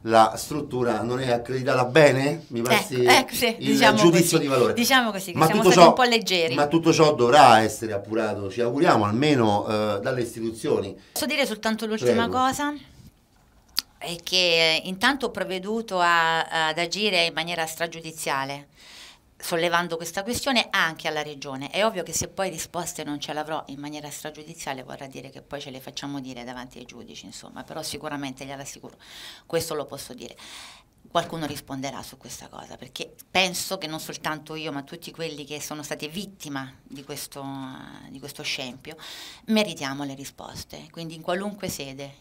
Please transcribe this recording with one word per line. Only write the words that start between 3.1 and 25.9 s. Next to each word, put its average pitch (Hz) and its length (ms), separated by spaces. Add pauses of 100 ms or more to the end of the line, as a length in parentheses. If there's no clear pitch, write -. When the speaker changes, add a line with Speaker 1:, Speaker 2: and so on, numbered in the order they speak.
Speaker 2:
sì, 226 260
Speaker 1:
il 220 120
Speaker 2:
diciamo 214 260
Speaker 1:
giudizio 170 400
Speaker 2:
così. 147 40
Speaker 1:
di 143 60
valore. 117 260
Speaker 2:
Diciamo 240 380
così, 185 200
che 165 60
Speaker 1:
Ma 160 80
Speaker 2:
siamo 208 160
Speaker 1:
tutto 185 100
Speaker 2:
stati 170 140
Speaker 1:
ciò, - 80
Speaker 2:
un - 100
po' 247 60
leggeri. 185 460
Speaker 1:
ma 147 120
tutto 160 240
ciò 151 240
dovrà 120 460
essere 107 320
appurato, 101 580
ci 113 80
auguriamo, 127 460
almeno, 113 600
eh, 107 360
dalle 127 200
istituzioni. 110 720 (200)
Speaker 2:
Posso - 120
dire 277 200
soltanto 220 400
l'ultima 220 420
Speaker 1:
Prego. 185 100
Speaker 2:
cosa? 269 360 (1200)
È 170 260
che, 165 520
eh, 151 80
intanto 233 440
ho 240 40
provveduto 190 680
a, 165 680
ad 156 100
agire 175 460
in 170 100
maniera 165 320
stragiudiziale, 156 1000 (760)
sollevando 170 540
questa 170 260
questione 240 460
anche 165 400
alla 151 120
Regione. 139 480
È 185 140
ovvio 196 200
che 170 100
se - 160
poi 190 200
risposte 160 540
non 147 160
ce 147 140
l'avrò 151 340
in 135 100
maniera 147 320
stragiudiziale, 151 720
vorrà 135 240
dire 135 240
che 135 100
poi 143 180
ce 143 100
le 131 120
facciamo 139 400